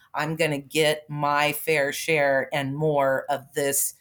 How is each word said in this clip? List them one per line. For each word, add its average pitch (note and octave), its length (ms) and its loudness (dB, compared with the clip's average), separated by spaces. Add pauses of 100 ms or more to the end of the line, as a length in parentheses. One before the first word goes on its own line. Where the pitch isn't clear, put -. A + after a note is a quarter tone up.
(140)
"I'm D3+ 220 -2
gonna D#3 220 0
get D3+ 520 0
my D3 440 0
fair D3 400 0
share C#3 580 0
and C#3 240 -2
more C#3+ 540 0
of C3 240 -6
this C#3 480 -2